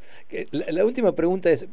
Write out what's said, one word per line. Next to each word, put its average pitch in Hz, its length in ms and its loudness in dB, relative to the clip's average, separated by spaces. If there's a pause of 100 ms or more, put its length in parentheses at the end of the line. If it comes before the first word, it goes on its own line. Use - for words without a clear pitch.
(280)
Que - 220 -8
la, - 200 -4
la 175 140 2
última 233 300 2
pregunta 175 360 2
es, 147 220 2